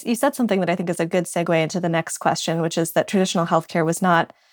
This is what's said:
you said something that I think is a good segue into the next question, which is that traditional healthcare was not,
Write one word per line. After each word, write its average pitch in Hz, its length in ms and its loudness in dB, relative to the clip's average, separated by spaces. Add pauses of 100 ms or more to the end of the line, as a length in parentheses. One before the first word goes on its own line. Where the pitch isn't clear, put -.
you 240 120 0
said 277 200 0
something 208 260 0
that 170 80 0
I 175 60 2
think 180 140 -4
is 170 100 -2
a 170 60 2
good 170 200 0
segue 165 360 0
into 160 180 -2
the 175 100 -2
next 165 300 -2
question, 165 420 0
which 165 160 -2
is 165 160 -2
that - 140 0
traditional 185 400 0
healthcare 165 380 0
was 165 160 -2
not, 170 320 2 (200)